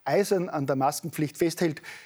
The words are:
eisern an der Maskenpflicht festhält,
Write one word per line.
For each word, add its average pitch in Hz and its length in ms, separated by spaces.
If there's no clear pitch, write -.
eisern 185 420
an 143 180
der 139 100
Maskenpflicht 143 600
festhält, 165 460